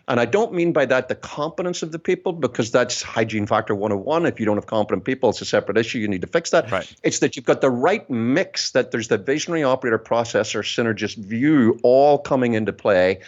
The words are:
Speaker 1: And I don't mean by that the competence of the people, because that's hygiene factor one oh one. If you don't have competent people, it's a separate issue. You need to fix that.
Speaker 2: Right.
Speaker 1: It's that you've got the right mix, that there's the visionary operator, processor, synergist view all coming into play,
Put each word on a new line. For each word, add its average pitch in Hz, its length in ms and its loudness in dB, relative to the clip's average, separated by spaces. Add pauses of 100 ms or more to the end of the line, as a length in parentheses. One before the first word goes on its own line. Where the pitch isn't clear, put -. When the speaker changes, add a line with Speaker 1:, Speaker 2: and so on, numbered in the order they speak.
Speaker 1:
And 120 140 2
I - 20 2
don't 202 300 0
mean 170 180 0
by 151 140 2
that 127 240 0
the 104 60 -4
competence 170 680 -6
of 160 80 -8
the 165 80 -10
people, 185 320 -2
because 127 400 -2
that's 123 300 2
hygiene 110 440 -2
factor 110 300 0
one 104 160 -2
oh 101 60 0
one. 151 280 -2
If 117 140 -2
you 110 60 -2
don't 104 100 2
have 101 120 -4
competent 104 360 -2
people, 127 280 0
it's - 100 -4
a - 40 -10
separate 104 320 0
issue. 117 220 -2
You 107 80 -4
need 95 140 -4
to - 60 -6
fix 170 240 -2
that. 151 200 2
Speaker 2:
Right. 92 320 -4
Speaker 1:
It's - 160 0
that 147 160 0
you've 139 80 -12
got 151 160 2
the 139 100 4
right 139 400 0
mix, 131 600 -2
that 127 200 0
there's 117 180 -4
the 151 80 2
visionary 151 480 -2
operator, 127 340 0
processor, 113 640 -2
synergist 107 540 -4
view 113 640 2
all 139 340 6
coming 127 360 0
into 107 180 -2
play, 95 560 2